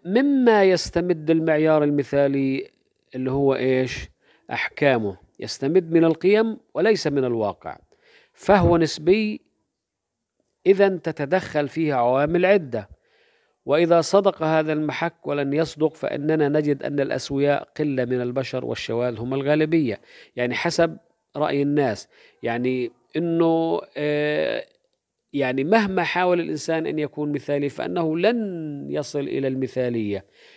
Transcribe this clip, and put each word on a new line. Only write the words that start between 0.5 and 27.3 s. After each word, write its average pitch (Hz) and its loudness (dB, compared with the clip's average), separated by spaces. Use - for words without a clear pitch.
يستمد 170 0
المعيار 156 4
المثالي 139 0
اللي 131 -4
هو 135 2
إيش؟ 131 -2
أحكامه، 117 0
يستمد 160 -2
من 165 6
القيم 208 2
وليس 190 0
من 143 0
الواقع، 107 -4
فهو 175 4
نسبي، 180 0
إذن 190 4
تتدخل 151 -2
فيه 156 -2
عوامل 143 2
عدة. 139 0
وإذا 165 4
صدق 190 2
هذا 156 0
المحك 151 -4
ولن 143 -2
يصدق، 151 0
فإننا 151 -2
نجد 147 0
أن 143 -4
الأسوياء 139 -2
قلة 139 -2
من 123 -2
البشر 123 -4
والشواذ 120 -4
هم 123 -6
الغالبية، 151 0
يعني 123 -2
حسب 165 -2
رأي 143 -2
الناس، 143 0
يعني 123 -2
إنه، 165 0
آه، 147 -2
يعني 135 -2
مهما 190 2
حاول 180 0
الإنسان 160 -4
أن 156 -4
يكون 147 -4